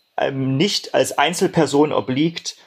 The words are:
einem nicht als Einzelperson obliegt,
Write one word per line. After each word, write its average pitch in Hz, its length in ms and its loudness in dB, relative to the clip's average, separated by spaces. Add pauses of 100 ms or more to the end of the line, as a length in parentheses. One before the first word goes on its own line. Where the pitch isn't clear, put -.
(160)
einem 135 400 -2
nicht 202 380 -2
als 131 240 0
Einzelperson 151 760 2
obliegt, 156 640 -2 (100)